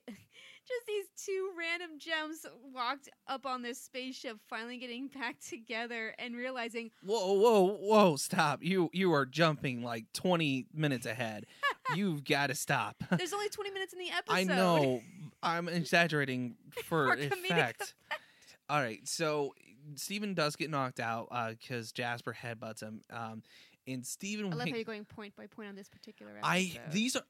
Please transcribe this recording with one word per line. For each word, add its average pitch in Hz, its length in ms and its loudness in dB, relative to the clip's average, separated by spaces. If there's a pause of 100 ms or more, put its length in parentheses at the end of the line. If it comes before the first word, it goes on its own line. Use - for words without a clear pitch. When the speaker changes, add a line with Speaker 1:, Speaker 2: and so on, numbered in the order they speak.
Speaker 1:
<laughs> - 40 -18
just - 800 -12
these 415 200 -4 (200)
two 381 320 -2
random 339 400 -6
gems 311 460 -6 (300)
walked 254 340 -6 (180)
up 269 200 -6
on 254 160 -4
this 240 180 -6
spaceship, 254 580 -10 (100)
finally 240 300 -8
getting 254 300 -8
back 240 320 -6
together 226 800 -6
and 240 180 -8
realizing 233 540 -6 (120)
Speaker 2:
Whoa, 196 320 0
whoa, 202 420 8
whoa, 196 400 8
stop. 147 460 2
You, 180 300 4
you 180 200 4
are 143 140 6
jumping, 139 560 2
like, 117 300 -6
twenty 160 640 2
minutes 139 320 2
ahead. 113 400 -4 (240)
Speaker 1:
<laughs> 494 260 -2
Speaker 2:
You've 170 260 2
gotta 139 320 2
stop. 120 520 0
<laughs> 180 100 4
Speaker 1:
There's 349 160 0
only 415 160 0
twenty 403 240 -8
minutes 381 220 -6
in 359 40 -12
the 359 120 -6
episode. 339 240 -4
Speaker 2:
I 185 100 4
know. 160 560 4 (420)
I'm 170 260 0
exaggerating 151 880 2 (140)
Speaker 1:
<laughs> - 140 -8
Speaker 2:
for 156 240 2
Speaker 1:
For - 80 4
comedic 277 160 0
Speaker 2:
effect. 359 500 0
Speaker 1:
effect. - 120 -12 (720)
Speaker 2:
All 147 120 2
right, 113 280 -2
so 151 460 0 (420)
Steven 202 380 -4
does 151 220 2
get 160 140 -4
knocked 135 300 0
out, 113 300 -2
uh, 113 240 -2 (120)
'cause 117 260 -6
Jasper 120 420 -4
headbutts 110 480 -10
him. 107 280 -10
Um, 110 320 -10 (440)
and 127 200 -6
Steven 208 400 -6
Speaker 1:
I - 40 -2
love 160 100 -2
how 247 60 -2
Speaker 2:
wakes 233 100 -2
Speaker 1:
you're 226 80 -4
going 214 200 -8
point 208 320 -14
by 214 100 -16
point 208 220 -14
on 202 60 -12
this 196 140 -16
particular - 540 -20
Speaker 2:
I, 170 340 0
Speaker 1:
episode. 120 160 -12
Speaker 2:
these 233 240 0
are, - 140 -4